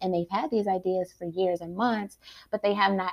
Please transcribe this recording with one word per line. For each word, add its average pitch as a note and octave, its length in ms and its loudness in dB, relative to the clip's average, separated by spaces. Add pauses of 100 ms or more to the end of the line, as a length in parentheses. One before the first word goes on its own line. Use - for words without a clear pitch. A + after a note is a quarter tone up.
and F#3 140 -2
they've F3 160 0
had C#4 200 -2
these G#3+ 180 2
ideas F#3 440 0
for - 140 -14
years F3 340 0
and F3 160 -10
months, G#3+ 420 -2 (320)
but G#3 120 -4
they G3+ 120 2
have G3+ 180 4
not F#3 200 0